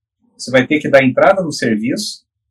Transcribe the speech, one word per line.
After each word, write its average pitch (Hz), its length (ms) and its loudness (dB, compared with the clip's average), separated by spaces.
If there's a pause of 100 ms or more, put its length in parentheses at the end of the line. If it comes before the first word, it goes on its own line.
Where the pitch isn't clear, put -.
(360)
Você - 140 -14
vai 127 160 2
ter 151 120 -2
que 147 100 -6
dar 135 140 4
entrada 160 400 2
no 156 80 -6
serviço, 127 760 -4 (260)